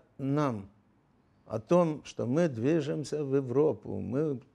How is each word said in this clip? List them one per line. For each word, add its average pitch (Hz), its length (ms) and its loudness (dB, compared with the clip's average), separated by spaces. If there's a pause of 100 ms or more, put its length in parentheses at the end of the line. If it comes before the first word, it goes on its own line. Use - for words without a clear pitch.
(180)
нам 135 520 0 (760)
о 113 140 -4
том, 165 460 2
что - 200 -6
мы 151 220 2
движемся 147 760 -2
в 135 120 0
Европу, 131 640 0
мы 131 400 -2 (160)